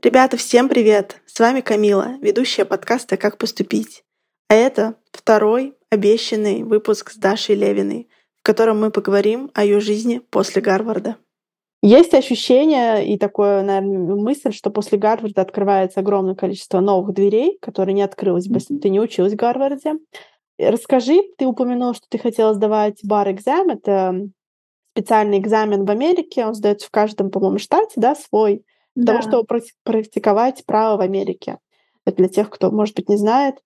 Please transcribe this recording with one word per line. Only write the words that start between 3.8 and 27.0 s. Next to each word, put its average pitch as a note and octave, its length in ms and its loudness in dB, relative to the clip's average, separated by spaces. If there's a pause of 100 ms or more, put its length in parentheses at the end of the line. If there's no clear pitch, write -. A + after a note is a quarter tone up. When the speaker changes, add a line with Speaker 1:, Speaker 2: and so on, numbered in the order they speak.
Speaker 1:
А G#3+ 60 6
это A3+ 400 2 (180)
второй A3 640 0 (160)
обещанный G#3+ 720 0
выпуск G#3+ 480 -2
с - 80 -20
Дашей G3+ 380 0
Левиной, G3+ 520 -2 (320)
в - 20 -20
котором A3 380 2
мы G#3+ 100 0
поговорим G#3 640 0
о G#3 140 0
её G#3 140 4
жизни A3 500 -2
после - 320 -2
Гарварда. G#3+ 540 -2 (680)
Есть C#4 320 8
ощущение B3+ 920 2
и G#3 120 -2
такое, G3+ 440 0
наверное, G3 540 -2
мысль, A#3 380 -2
что - 160 -6
после G#3 260 -2
Гарварда G#3+ 460 -2
открывается F#3+ 580 -2
огромное F#3+ 340 0
количество F#3+ 460 -4
новых G3 320 0
дверей, G#3+ 480 0
которые F#3+ 340 -4
не G3+ 60 0
открылось G3 480 -2
бы, A3+ 60 -2
если - 180 -4
бы C#3+ 40 -6
Speaker 2:
Мгм. D3 80 -8
Speaker 1:
ты G#3 40 2
не F#3+ 120 0
училась G#3 340 -2
в - 20 -10
Гарварде. C4+ 560 -2 (640)
Э, - 140 0
расскажи, B3+ 500 2 (160)
ты - 80 -2
упомянула, B3 480 -2
что - 160 -12
ты - 80 -8
хотела A3 380 0
сдавать G#3 500 0
бар-экзамен. G#3 720 0
Это F#3+ 500 -2 (680)
специальный G#3 420 2
экзамен G#3 460 0
в G3 60 -2
Америке, C#4+ 560 -2
он A3 80 -6
сдается G#3 320 -2
в - 40 -20
каждом, G#3 400 -2